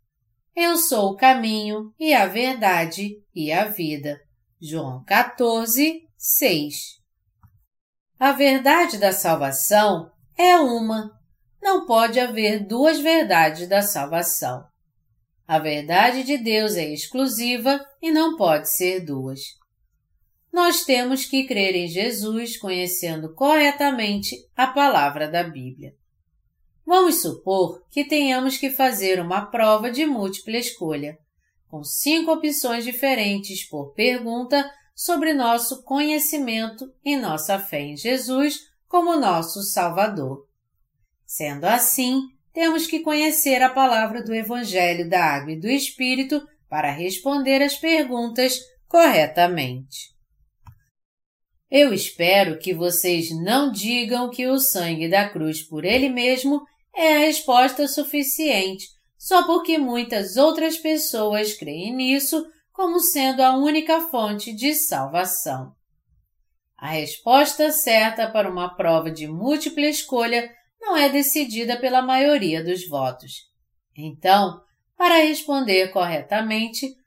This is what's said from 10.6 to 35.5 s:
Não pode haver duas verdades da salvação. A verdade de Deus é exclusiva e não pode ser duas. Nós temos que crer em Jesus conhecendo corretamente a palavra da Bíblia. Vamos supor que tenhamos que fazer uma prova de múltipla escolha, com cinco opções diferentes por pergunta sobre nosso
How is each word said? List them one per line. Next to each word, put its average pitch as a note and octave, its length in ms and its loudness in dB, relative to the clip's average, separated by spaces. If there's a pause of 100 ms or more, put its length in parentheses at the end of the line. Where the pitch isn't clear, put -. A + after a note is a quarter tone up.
Não F#4+ 240 2
pode A3+ 340 4
haver G#3+ 460 0
duas C#4+ 340 4
verdades F3+ 680 2
da G3 140 4
salvação. C#3+ 840 -4 (840)
A D#3+ 140 0
verdade E3+ 640 0
de C#4 140 -2
Deus G#3+ 400 0
é D3+ 140 -4
exclusiva B3 920 -2 (160)
e E4 100 -2
não D#4+ 260 2
pode D#3+ 360 2
ser F#3 280 0
duas. C3+ 400 -8 (1080)
Nós F4 340 2
temos B3+ 400 0
que C4+ 180 -2
crer G3 320 0
em F3 120 -2
Jesus A3 720 -4
conhecendo F3 760 -6
corretamente C#4+ 1000 0 (200)
a C4 120 2
palavra D#3 640 2
da E3+ 140 -2
Bíblia. C3 500 -12 (920)
Vamos F4+ 360 4
supor F3 720 -2
que C#4+ 140 -2
tenhamos C4+ 520 0
que C4+ 140 -4
fazer G3 480 0
uma F#3 260 -4
prova A3 460 2
de C#4+ 140 -2
múltipla A3 520 -4
escolha, D#3 600 -6 (500)
com D3+ 160 -14
cinco D#4+ 480 -2
opções C#4+ 540 -2
diferentes G#3 840 -2
por C#3+ 260 -12
pergunta B3 800 -2 (240)
sobre D#4+ 380 -2
nosso A#3+ 500 0